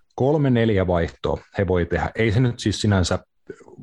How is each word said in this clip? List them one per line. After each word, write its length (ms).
kolme 360
neljä 360
vaihtoa 540
he 80
voi 200
tehdä. 280
Ei 180
se 80
nyt 180
siis 220
sinänsä 380